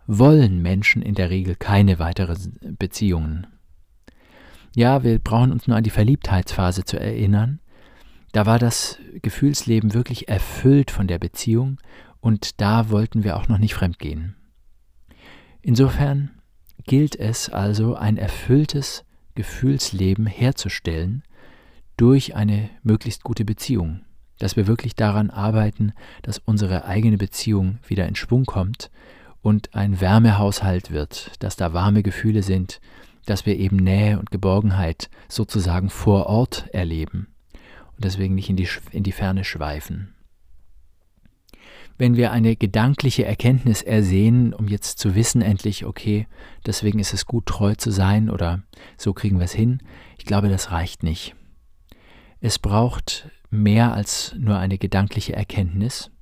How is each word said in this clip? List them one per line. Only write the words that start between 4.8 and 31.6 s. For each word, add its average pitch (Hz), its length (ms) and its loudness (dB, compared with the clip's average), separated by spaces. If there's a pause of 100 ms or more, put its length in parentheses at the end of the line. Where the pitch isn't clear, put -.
wir 113 160 4
brauchen 120 320 4
uns 135 160 -4
nur 117 100 2
an 113 60 2
die 110 80 -2
Verliebtheitsphase 98 920 0
zu - 160 -6
erinnern. 110 600 0 (720)
Da 107 160 2
war 113 100 6
das - 400 -2 (240)
Gefühlsleben 113 720 0
wirklich 120 340 -4
erfüllt 135 640 2
von 98 180 -2
der 87 120 -2
Beziehung 120 600 -2 (420)
und - 380 -2
da 110 300 2
wollten 107 340 0
wir 95 140 -2
auch - 100 0
noch 107 120 2
nicht 104 160 0
fremdgehen. 80 600 -6 (1300)
Insofern 139 680 2 (540)
gilt 139 300 2
es - 340 -4
also, 104 460 -2
ein 107 220 0
erfülltes 135 880 -2 (300)
Gefühlsleben 107 920 -2
herzustellen 101 960 -4 (720)
durch 127 400 4
eine 104 340 0 (120)
möglichst 107 420 0
gute 113 220 -4
Beziehung. 95 560 -4 (380)
Dass 101 180 -4
wir 104 80 2
wirklich 113 300 -2
daran 104 340 0
arbeiten, 107 640 0 (300)
dass - 160 -8
unsere 101 460 0
eigene 107 320 2
Beziehung 101 600 -2 (100)
wieder 95 200 -2
in 101 80 -4
Schwung 131 300 0
kommt 98 440 -4 (540)
und 107 320 0
ein 101 260 -2
Wärmehaushalt 98 880 2
wird, - 420 -8 (120)
dass 101 120 -6
da 82 180 -4